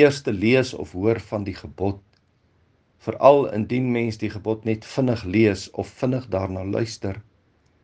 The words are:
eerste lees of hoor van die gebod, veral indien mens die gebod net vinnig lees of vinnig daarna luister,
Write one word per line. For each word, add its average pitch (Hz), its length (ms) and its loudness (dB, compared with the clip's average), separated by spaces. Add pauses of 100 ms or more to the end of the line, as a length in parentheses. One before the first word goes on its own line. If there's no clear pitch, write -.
eerste 139 320 4
lees 120 400 2
of 85 180 -10
hoor 104 280 0
van 101 240 -6
die 98 100 -6
gebod, 98 460 -6 (1000)
veral 139 560 4
indien 123 380 -2
mens 117 260 -2
die 107 120 -6
gebod 107 360 -6
net 110 200 -2
vinnig 123 380 -2
lees 98 480 2
of - 160 -6
vinnig 127 420 -4
daarna 92 340 -4
luister, 104 580 -6 (640)